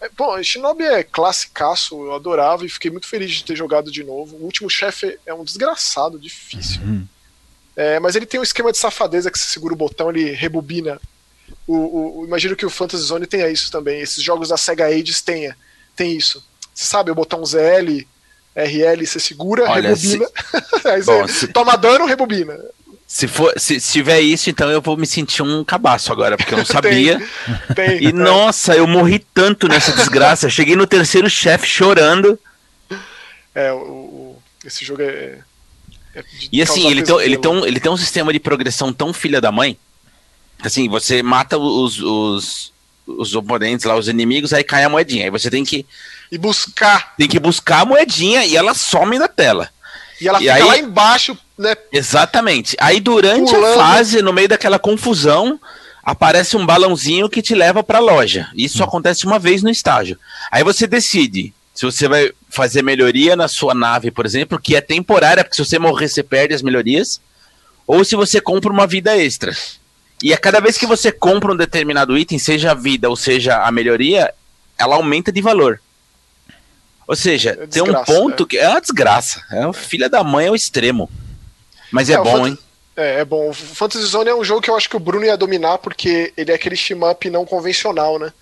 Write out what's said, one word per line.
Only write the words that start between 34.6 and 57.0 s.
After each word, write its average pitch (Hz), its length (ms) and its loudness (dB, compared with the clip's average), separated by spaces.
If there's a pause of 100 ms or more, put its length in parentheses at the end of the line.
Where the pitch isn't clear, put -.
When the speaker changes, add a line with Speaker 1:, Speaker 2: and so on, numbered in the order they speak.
Speaker 1:
esse 131 200 -12
jogo 139 160 -8
é, 135 380 -8 (760)
é 135 60 -18
de - 300 -16
Speaker 3:
E 131 100 0
assim, 165 220 0
Speaker 1:
causar 151 80 4
Speaker 3:
ele 135 120 0
tem, 170 120 2
ele 120 80 2 (140)
Speaker 1:
pesadelo. 131 40 -6
Speaker 3:
tem 165 100 2
um, 185 140 0
ele 123 140 -2
tem 160 120 -2
um 180 60 -2
sistema 160 340 -2
de 147 80 0
progressão 131 540 -4
tão 147 200 -6
filha 143 280 -2
da 107 100 2
mãe. 120 260 -2 (840)
Assim, 131 280 -2
você 123 340 -2
mata 127 340 0
os, 127 420 -2
os, 104 720 -4 (340)
os 101 280 -8
oponentes 113 500 -4
lá, 113 100 2
os 110 120 -2
inimigos, 123 460 -2
aí 143 100 2
cai 143 200 0
a 147 60 4
moedinha. 139 360 0
Aí 95 40 -4
você 110 200 -4
tem 131 140 -2
que 135 220 -6 (460)
Speaker 1:
E 170 60 -10
buscar. 202 800 0
Speaker 3:
tem 147 100 2
que 165 120 0
buscar 165 420 2
a 202 40 4
moedinha 247 600 2
e 160 100 0
ela 190 180 4
some 196 440 0
da 330 100 2
tela. 110 420 0 (520)
Speaker 1:
E 175 60 -2
ela 196 120 2
Speaker 3:
E - 20 -4
Speaker 1:
fica 131 140 4
Speaker 3:
aí 135 80 6
Speaker 1:
lá 247 140 6
embaixo, 226 600 2 (200)
né? 208 180 0 (180)
Speaker 3:
Exatamente. 151 840 0
Aí 175 200 4
durante 233 540 4
Speaker 1:
Pulando. 220 260 6
Speaker 3:
a - 60 -2
fase, 214 360 4
no 190 120 2
meio 190 160 4
daquela 202 280 2
confusão, 208 800 2 (460)
aparece 170 540 2
um 185 80 0
balãozinho 175 640 2